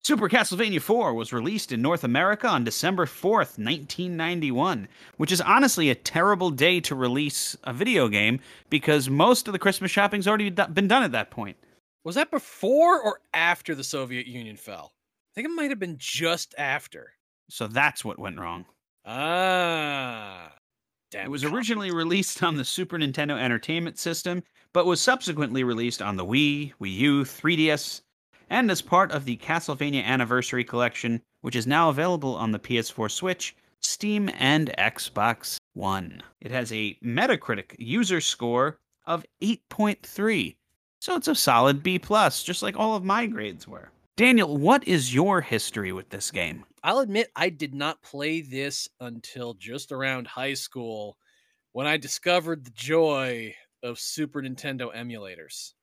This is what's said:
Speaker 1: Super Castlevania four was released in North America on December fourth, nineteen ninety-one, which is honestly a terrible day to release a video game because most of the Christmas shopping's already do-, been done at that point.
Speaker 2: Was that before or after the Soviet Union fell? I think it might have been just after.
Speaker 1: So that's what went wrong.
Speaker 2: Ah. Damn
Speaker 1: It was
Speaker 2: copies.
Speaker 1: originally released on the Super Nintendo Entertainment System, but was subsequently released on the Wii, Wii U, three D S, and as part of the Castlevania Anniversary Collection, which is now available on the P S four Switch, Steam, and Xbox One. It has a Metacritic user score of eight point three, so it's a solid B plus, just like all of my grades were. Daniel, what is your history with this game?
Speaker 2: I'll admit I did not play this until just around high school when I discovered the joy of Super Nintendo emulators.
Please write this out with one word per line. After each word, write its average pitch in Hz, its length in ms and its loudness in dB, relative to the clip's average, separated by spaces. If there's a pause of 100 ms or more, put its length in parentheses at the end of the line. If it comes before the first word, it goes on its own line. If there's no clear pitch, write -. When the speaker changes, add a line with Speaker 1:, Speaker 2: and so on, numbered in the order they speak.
Speaker 1:
Super 208 240 2
Castlevania 208 520 2
four 208 320 2
was 113 180 -4
released 135 400 -4
in 117 120 0
North 160 200 0
America 180 440 2
on 147 160 2
December 170 420 0
fourth, 185 540 0
nineteen 160 580 -4
ninety-one, 156 720 -2 (300)
which - 140 0
is 175 80 2
honestly 180 520 6
a 120 40 4
terrible 185 540 2
day 160 300 4
to 151 160 -4
release 131 600 -2 (100)
a 131 60 -6
video 165 360 2
game 107 320 2 (320)
because 147 360 4
most 190 400 4
of 214 40 -6
the 185 80 -4
Christmas 190 320 0
shopping's 202 360 2
already 208 220 2
do-, 185 160 2
been 185 220 2
done 247 160 6
at 147 80 0
that 110 180 -2
point. 101 280 -10 (460)
Speaker 2:
Was 170 120 -8
that 285 160 0
before 302 680 4
or 214 200 -2 (160)
after 165 400 0
the 135 80 -8
Soviet 127 420 -6
Union 120 300 -12
fell? 90 400 -16
I - 400 -20
think 240 120 -8
it 330 80 -6
might 294 140 -2
have 269 80 -4
been 175 220 -8
just - 580 -2
after. 139 540 -6 (400)
Speaker 1:
So 110 160 -6
that's 135 360 0
what 107 140 -8
went 95 220 -8
wrong. 87 260 -8 (400)
Speaker 2:
Ah. 139 1500 -2 (580)
Damn 101 160 -8
Speaker 1:
It - 20 -6
was 143 140 -4
Speaker 2:
copies. 151 120 -2
Speaker 1:
originally 214 360 -2
released 170 500 0
on 165 160 2
the 127 80 -4
Super 180 320 -6
Nintendo 147 420 -2
Entertainment 143 600 -2
System, 175 420 -4 (320)
but 175 140 4
was 175 140 2
subsequently 147 640 0
released 120 380 -2
on 101 140 -2
the 92 100 -4
Wii, 143 560 0
Wii 98 160 -6
U, 139 280 4
three 165 300 -2
D 156 140 4
S, - 320 -4 (500)
and 233 200 2
as 170 100 0
part 185 300 4
of 139 140 -2
the 120 120 -4
Castlevania 143 680 -2
Anniversary 123 600 0
Collection, 117 580 -2 (200)
which 127 140 -6
is 117 120 0
now 160 220 4
available 147 460 0
on 110 160 -2
the 104 60 -2
P 120 220 0
S 113 100 -2
four 110 180 -4
Switch, - 480 -6 (240)
Steam, 208 480 -2 (120)
and 147 400 2
Xbox - 800 -2 (180)
One. 95 480 -4 (180)
It - 80 -12
has 120 220 -4
a 107 320 -4
Metacritic 123 760 -2
user 180 440 0
score 123 580 0 (260)
of 165 180 -4 (180)
eight 214 280 -2
point 208 320 -2
three, 196 560 -2 (420)
so 359 160 -2
it's 294 120 -2
a 302 80 2
solid 139 480 4
B 185 160 0
plus, 202 420 2
just 180 220 -6
like 202 120 -4
all 220 200 0
of 185 80 -4
my 214 240 0
grades 107 400 -8
were. - 240 -20 (260)
Daniel, 208 400 6
what 214 300 4
is 131 260 2
your 180 280 4
history 104 500 -4
with 92 180 -10
this - 220 -8
game? 85 340 -4 (180)
Speaker 2:
I'll 214 160 2
admit 220 360 -2
I 170 140 0
did 143 260 -8
not 147 260 -4
play 156 400 -6
this 135 480 -8 (100)
until 120 540 -12
just 113 380 -12
around 131 340 -4
high 135 300 -6
school 110 600 -10 (560)
when 131 120 -4
I 156 120 0
discovered 160 680 -2
the 117 60 -20
joy 131 800 0 (300)
of 120 160 -8
Super 147 420 -6
Nintendo 131 540 -8
emulators. 101 880 -12